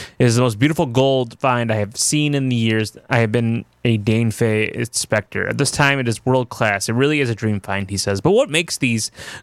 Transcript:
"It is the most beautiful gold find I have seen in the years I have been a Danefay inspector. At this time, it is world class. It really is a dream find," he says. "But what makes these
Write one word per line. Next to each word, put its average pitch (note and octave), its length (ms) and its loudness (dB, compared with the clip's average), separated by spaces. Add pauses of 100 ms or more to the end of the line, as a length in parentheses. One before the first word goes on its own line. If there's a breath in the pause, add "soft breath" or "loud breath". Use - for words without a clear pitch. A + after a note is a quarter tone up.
(200 loud breath)
"It B2+ 60 4
is A#2 100 4
the A#2+ 60 4
most A#2 180 0
beautiful D#3 260 2
gold C3 540 0
find A#2+ 320 0
I A2 40 0
have G#2 220 -4
seen D3 380 0
in C3+ 140 0
the B2 60 0
years A2 400 0 (140)
I A#2+ 100 2
have A2 120 2
been A#2 340 0 (200)
a A#2 140 2
Danefay A2 720 0
inspector. G#2+ 760 -4
At - 100 -4
this C#3 120 0
time, C#3 300 2
it B2 80 -2
is A2+ 180 -4
world B2+ 240 2
class. G#2 400 -2
It A#2 40 0
really C#3+ 260 2
is B2+ 100 0
a A2+ 60 -2
dream G#2+ 240 -2
find," G2 300 -6
he G2 80 -4
says. G2 240 -2
"But E3 100 2
what B3 180 2
makes D#3+ 280 -2
these A#2 340 -2 (320 loud breath)